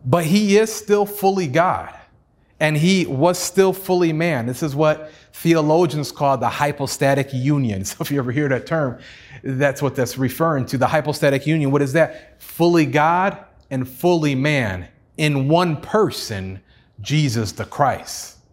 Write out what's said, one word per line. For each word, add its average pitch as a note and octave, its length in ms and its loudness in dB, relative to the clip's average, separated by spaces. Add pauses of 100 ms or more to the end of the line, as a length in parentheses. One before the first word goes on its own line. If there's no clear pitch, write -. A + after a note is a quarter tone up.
But E3 200 2
he G3 320 4
is G#3+ 160 2
still G#3 320 0
fully G3 440 0
God, C3 440 0 (680)
and D3+ 160 2
he F3 300 4
was D#3 300 2
still F#3+ 360 2
fully F3+ 400 0
man. D#3 340 -2
This B2 160 -6
is C#3+ 140 -4
what D3+ 340 0 (220)
theologians D#3 800 0
call C#3 260 0
the A#2 100 -2
hypostatic C#3 840 0
union. B2+ 520 0
<laughs> - 0 -
So - 140 -10
if - 140 -6
you C#3 80 0
ever B2 100 -4
hear D3 200 -2
that B2 180 -2
term, C#3+ 320 -2 (420)
that's C3+ 400 -2
what C3+ 140 -2
that's A#2+ 200 -2
referring C3+ 500 0
to, C#3 120 -4
the B2 80 2
hypostatic C#3+ 580 0
union. D3+ 280 0
What C#3+ 100 2
is C3+ 120 -2
that? - 460 -2
Fully E3+ 460 2
God E3 500 2 (340)
and C3 180 -4
fully D#3+ 480 0
man B2+ 500 0 (300)
in C#3+ 320 0
one E3 320 2
person, G2+ 800 -4 (400)
Jesus A#2+ 520 0
the G#2+ 120 -10
Christ. - 720 -4 (140)